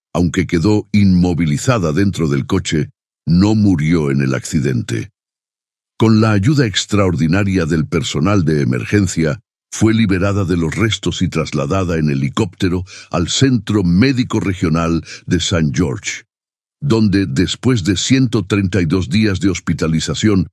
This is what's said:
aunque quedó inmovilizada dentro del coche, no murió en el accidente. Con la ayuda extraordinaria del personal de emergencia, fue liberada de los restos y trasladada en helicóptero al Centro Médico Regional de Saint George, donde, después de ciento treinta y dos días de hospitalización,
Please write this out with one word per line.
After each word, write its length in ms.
aunque 360
quedó 440
inmovilizada 1000
dentro 340
del 180
coche, 440
no 300
murió 560
en 80
el 160
accidente. 760
Con 220
la 140
ayuda 320
extraordinaria 1000
del 220
personal 560
de 180
emergencia, 800
fue 240
liberada 500
de 100
los 200
restos 480
y 60
trasladada 680
en 140
helicóptero 720
al 180
Centro 560
Médico 560
Regional 640
de 140
Saint 360
George, 500
donde, 460
después 580
de 140
ciento 480
treinta 360
y 40
dos 240
días 300
de 100
hospitalización, 1040